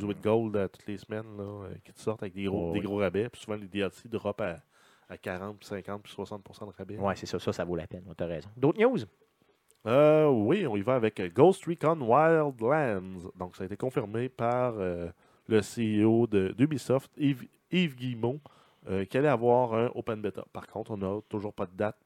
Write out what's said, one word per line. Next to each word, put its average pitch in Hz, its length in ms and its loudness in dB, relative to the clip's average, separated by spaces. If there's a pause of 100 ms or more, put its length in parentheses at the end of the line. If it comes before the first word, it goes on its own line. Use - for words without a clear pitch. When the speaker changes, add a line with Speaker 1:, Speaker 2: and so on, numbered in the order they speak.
Speaker 1:
with 101 180 -4
gold, 110 340 0
euh, 98 120 0
toutes - 200 -16
les 101 100 -8
semaines, 107 400 -12
là, 101 60 -10
euh, 101 260 -12 (160)
qui - 80 -20
te - 60 -20
sortent 107 240 -4
avec 92 100 -10
des 98 120 -6
gros, 90 220 -2
Speaker 2:
Ouais, 82 60 -2
Speaker 1:
des 104 60 -2
Speaker 2:
ouais. 101 60 -2
Speaker 1:
gros 101 120 -2
rabais. 101 320 0
Puis - 120 -18
souvent, 107 160 -8
les 101 100 -14
D 95 120 -6
L 95 120 -2
C - 180 -20
drop 104 320 -4
à, 85 160 -4 (520)
à 90 80 -14
quarante, 98 460 -10
cinquante 101 400 -10
puis - 80 -20
soixante 101 320 -10
pour - 140 -20
cent 107 80 -14
de 98 120 -12
rabais. 98 200 -12
Speaker 2:
Ouais, 95 180 0
c'est - 100 -10
ça. 90 140 -6
Ça, 107 140 -2
ça 92 120 -4
vaut 87 120 -4
la 80 100 -6
peine. 90 200 -14
Ouais, 82 80 -16
t'as - 100 -6
raison. 85 300 -8
D'autres 139 260 0
news ? 240 160 4 (880)
Speaker 1:
Euh, 151 440 6
oui, 135 360 2
on 110 120 -2
y 98 40 0
va 127 140 2
avec, 110 240 0
euh, 92 100 -4
Ghost 151 360 6
Recon 160 360 0
Wildlands. 123 1300 2
Donc, 90 200 -10
ça 95 80 -8
a - 20 -4
été 98 120 -10
confirmé 120 520 -4
par, 123 480 -2
euh, 87 300 -4 (400)
le 110 140 4
C 107 380 -2
E 107 60 8
O 113 220 6
de, 95 300 2
d'Ubisoft, 135 600 2
Yves, 139 300 0 (240)
Yves 165 240 2
Guillemot, 123 440 -4 (500)
euh, 95 160 -2
qu'il 127 140 0
allait 151 80 4
avoir 120 460 4
un 117 220 2
open 113 260 -6
beta. 101 320 -6
Par - 140 -12
contre, 113 240 -10
on 104 60 -6
n'a 98 220 -4 (100)
toujours 104 240 -6
pas 101 120 -6
de 90 100 -12
date 104 300 -2